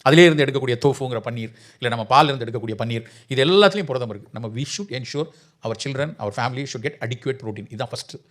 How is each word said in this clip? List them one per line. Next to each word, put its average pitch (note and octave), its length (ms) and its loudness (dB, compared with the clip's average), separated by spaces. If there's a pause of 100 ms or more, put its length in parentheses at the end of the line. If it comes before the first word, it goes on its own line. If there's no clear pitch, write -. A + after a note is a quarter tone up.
அதிலே D#3 220 8
இருந்து D3+ 200 6
எடுக்கக்கூடிய C3 420 -2
தோஃபுங்கிற B2+ 340 -2 (100)
பன்னீர், A2+ 220 -10 (260)
இல்ல A#2+ 180 -2
நம்ம A2+ 140 -6
பால்ல C#3+ 140 8
இருந்து C3+ 200 -4
எடுக்கக்கூடிய A2+ 300 -6 (100)
பன்னீர், A#2 180 -4 (240)
இது C3 180 2
எல்லாத்துலயும் G3 400 4
புரதம் B2+ 260 -4
இருக்கு. G2+ 220 -14
நம்ம A2+ 220 -8
we A#2+ 60 -6
should G3+ 320 -8
ensure C3 340 -6 (360)
our A2+ 100 -4 (140)
children, C#3+ 320 -6
our G#2 180 -6
family B2+ 360 -4
should A#2 100 -10
get D3+ 180 -4
adequate A#2+ 440 -6
protein. G2+ 220 -10
இதுதான் A#2 240 -10
ஃபர்ஸ்ட். - 240 -12 (160)